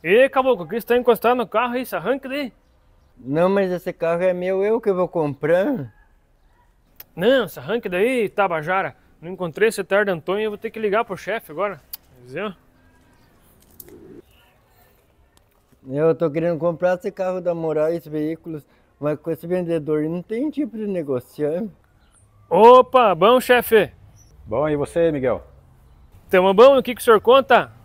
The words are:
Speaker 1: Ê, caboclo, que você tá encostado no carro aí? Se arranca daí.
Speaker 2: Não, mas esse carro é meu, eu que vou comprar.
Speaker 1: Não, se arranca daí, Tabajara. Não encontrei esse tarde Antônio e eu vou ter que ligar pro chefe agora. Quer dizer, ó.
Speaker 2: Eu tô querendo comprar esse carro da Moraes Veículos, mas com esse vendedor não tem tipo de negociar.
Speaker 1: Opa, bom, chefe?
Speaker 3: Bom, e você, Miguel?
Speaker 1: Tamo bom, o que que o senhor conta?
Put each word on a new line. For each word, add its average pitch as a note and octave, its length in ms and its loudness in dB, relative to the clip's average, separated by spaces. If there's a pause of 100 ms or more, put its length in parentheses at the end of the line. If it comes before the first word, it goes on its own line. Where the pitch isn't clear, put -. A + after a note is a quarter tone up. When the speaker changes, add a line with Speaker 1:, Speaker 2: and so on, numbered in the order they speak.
Speaker 1:
Ê, A3+ 260 4
caboclo, B3+ 380 0
que G#3+ 120 -6
você - 60 -12
tá A#3+ 120 2
encostado A#3+ 380 2
no A#3 120 -4
carro A#3+ 260 -2
aí? B3+ 120 -6
Se G3+ 100 -12
arranca F3+ 340 -4
daí. C4+ 240 -8 (640)
Speaker 2:
Não, D3+ 320 -2
mas G3 220 0
esse F3 200 -6
carro E3+ 300 -4
é F#3 120 0
meu, F#3 300 -4
eu G#3+ 160 -2
que G3+ 120 -2
vou F3+ 160 -2
comprar. D#3+ 840 -2 (1200)
Speaker 1:
Não, A3+ 320 0
se C#3+ 120 -16
arranca G3+ 300 -6
daí, G#3 400 0
Tabajara. F3 680 -2 (240)
Não E3+ 120 -14
encontrei F3+ 380 -2
esse G3+ 140 -6
tarde G3+ 280 0
Antônio F3+ 300 -4
e A3 40 -4
eu G#3+ 60 -6
vou G#3 60 -12
ter A3+ 120 -12
que A3 100 -14
ligar G#3+ 240 -2
pro F#3 140 -8
chefe G#3 340 -10
agora. F3 300 -6 (360)
Quer B2 80 -20
dizer, C#3 180 -10
ó. G3+ 100 -8 (3250)
Speaker 2:
Eu D3+ 240 0
tô E3 160 -2
querendo E3 300 -4
comprar F3 360 -2
esse F#3+ 160 -10
carro F#3 300 -6
da F3 140 -4
Moraes D#3+ 500 -2
Veículos, D#3 600 -8 (320)
mas D3 200 -4
com E3 120 -8
esse D#3+ 160 -10
vendedor E3 560 -2
não E3+ 180 -4
tem B3 300 -6
tipo A#3 260 -8
de G#3+ 80 -8
negociar. D3+ 760 -4 (840)
Speaker 1:
Opa, A#3 640 6
bom, G#3+ 280 4
chefe? A3 500 2 (540)
Speaker 3:
Bom, C3+ 240 -2
e D3 80 0
você, E3 340 0
Miguel? B2+ 320 -2 (840)
Speaker 1:
Tamo F#3+ 240 4
bom, C4 240 8
o B3 40 2
que B3 140 -6
que - 60 -16
o - 20 -12
senhor A3 160 6
conta? A#3+ 500 4 (160)